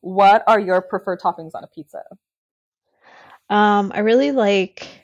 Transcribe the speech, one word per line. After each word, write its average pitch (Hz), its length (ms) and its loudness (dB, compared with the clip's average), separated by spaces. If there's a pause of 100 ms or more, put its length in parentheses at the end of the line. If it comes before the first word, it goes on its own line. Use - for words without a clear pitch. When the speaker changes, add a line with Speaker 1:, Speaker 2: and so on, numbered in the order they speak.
Speaker 1:
"What 196 440 4
are 214 140 4
your 185 220 0
preferred 185 380 -8
toppings 165 340 -6
on - 100 -14
a - 20 -20
pizza?" - 360 -18 (1500)
Speaker 2:
Um, 208 460 2
I 208 60 -4
really 254 320 2
like 202 540 -2 (180)